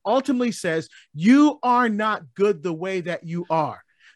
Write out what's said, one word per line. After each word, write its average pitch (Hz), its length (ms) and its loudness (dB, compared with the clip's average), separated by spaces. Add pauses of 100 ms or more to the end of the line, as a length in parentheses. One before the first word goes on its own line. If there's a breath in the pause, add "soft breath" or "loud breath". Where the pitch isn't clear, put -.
ultimately 247 460 0
says, 160 380 -6 (260 soft breath)
"You 269 480 4
are 247 260 2
not 214 340 -2 (120)
good 196 300 0
the 180 100 -4
way 185 280 -4
that 170 220 -8
you 170 240 -8
are. 151 320 -2 (360 soft breath)